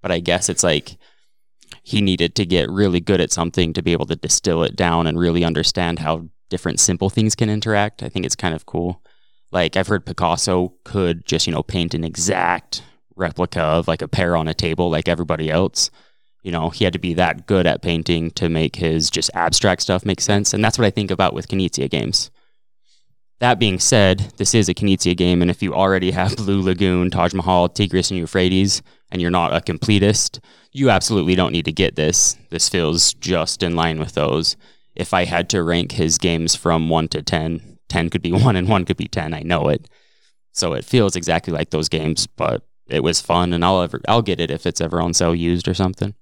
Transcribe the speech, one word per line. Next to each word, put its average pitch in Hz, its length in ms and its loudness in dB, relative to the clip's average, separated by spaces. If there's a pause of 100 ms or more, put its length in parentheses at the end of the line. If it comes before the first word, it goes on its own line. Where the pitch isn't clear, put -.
But 95 100 -4
I 85 80 0
guess 87 280 0
it's - 160 -2
like 76 320 0 (880)
he - 180 -2
needed 90 340 0
to 104 100 0
get 85 240 0
really 95 320 2
good 92 180 0
at 82 120 0
something 85 420 0
to 90 80 -4
be 85 100 0
able 78 140 0
to 82 100 -4
distill - 480 -2
it - 120 -2
down 85 320 0
and 82 120 -2
really 85 240 2
understand 82 560 -2
how 82 280 -4 (220)
different - 300 -4
simple 92 300 2
things 110 260 0
can 110 140 0
interact. 107 540 0
I - 60 -8
think 92 160 -4
it's - 100 -4
kind 85 200 -2
of - 100 -12
cool. 87 360 -6 (500)
Like, 87 240 0
I've 92 120 0
heard 101 180 0
Picasso 90 680 0 (100)
could 85 420 -2
just, - 220 -2
you 85 60 -4
know, 78 100 -4
paint 85 320 -4
an 82 80 -2
exact 87 800 -2 (320)
replica 87 480 -4
of, 80 240 2
like, 80 160 -2
a 76 40 -8
pear 87 280 0
on 80 120 0
a 80 60 -2
table 85 380 0
like 78 160 -2
everybody 80 420 -2
else. 85 400 0 (540)
You 92 80 -8
know, 82 180 -2
he 90 140 -4
had 90 100 2
to 78 60 -6
be 87 160 -4
that 85 320 0
good 92 180 2
at - 160 2
painting 82 500 -2
to - 160 -2
make 80 280 0
his 80 340 0
just - 240 -4
abstract 87 480 2
stuff 92 240 0
make 98 160 -2
sense. 104 320 0
And 104 100 0
that's 110 140 0
what 117 80 4
I 98 60 4
think 101 180 -2
about 92 240 2
with 87 140 -6
Knizia 85 420 -2
games. - 400 -2 (1080)
That 120 180 4
being 95 220 2
said, 98 580 2
this - 160 0
is 107 140 6
a 92 60 0
Knizia 92 420 2
game, 87 260 4
and 87 80 4
if 90 140 -2
you 92 100 -2
already 95 380 2
have 90 240 0
<laughs> - 20 -10
Blue 98 240 0
Lagoon, 92 480 2
Taj 87 240 0
Mahal, 90 360 2
Tigris, 92 420 0
and 92 80 -4
Euphrates, 92 640 2 (300)
and 90 100 -4
you're 87 100 0
not 87 220 0
a - 80 0
completist, 101 760 0 (340)
you 135 160 2
absolutely 92 460 2
don't 82 180 2
need 82 120 -2
to 82 60 -2
get 90 240 0
this. - 420 2 (120)
This 85 200 -2
feels 85 440 0
just 87 500 -2
in 85 120 -2
line 82 240 0
with - 140 -6
those. 76 440 0 (380)
If - 180 -4
I 90 120 2
had 87 260 -2
to 95 120 0
rank 85 300 0
his 85 240 0
games 85 380 0
from 82 340 0
one 80 200 2
to - 120 -6
ten, 82 560 -4 (100)
ten 85 220 -2
could 80 120 -2
be 85 100 -4
<laughs> 104 140 4
one 110 120 4
and 90 100 0
one 98 180 2
could 85 120 -2
be - 100 -8
ten, 80 260 -6
I 78 80 -8
know 80 280 0
it. - 200 -2 (640)
So 85 220 -4
it 58 120 -6
feels 107 300 2
exactly 82 380 -2
like 78 160 -2
those 78 200 -2
games, 78 380 -2
but - 360 -4 (240)
it 69 160 -2
was 85 180 0
fun, 87 320 2
and 85 100 0
I'll 92 180 4
ever, - 260 -4
I'll 113 140 4
get 95 200 -2
it 78 100 -2
if 76 140 -6
it's 85 160 -2
ever 85 180 -2
on 85 140 0
sale 85 220 2
used 85 320 0
or 92 60 0
something. 95 480 -2